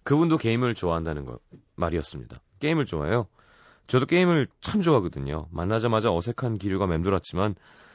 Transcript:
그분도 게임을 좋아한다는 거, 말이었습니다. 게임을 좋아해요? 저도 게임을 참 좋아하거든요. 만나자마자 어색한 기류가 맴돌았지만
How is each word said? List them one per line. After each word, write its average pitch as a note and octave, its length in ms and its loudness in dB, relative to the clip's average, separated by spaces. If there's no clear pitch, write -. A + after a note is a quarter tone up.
그분도 D#3+ 340 4
게임을 A#2 360 0
좋아한다는 D#2+ 520 -2
거, A#1+ 120 -12
말이었습니다. D2 640 -6
게임을 D3 260 0
좋아해요? F#2 420 -2
저도 B2+ 180 2
게임을 E3+ 420 4
참 G#3 200 -2
좋아하거든요. D#2+ 680 0
만나자마자 A2 640 0
어색한 A2+ 440 -2
기류가 F#2+ 300 -2
맴돌았지만 F#2 680 0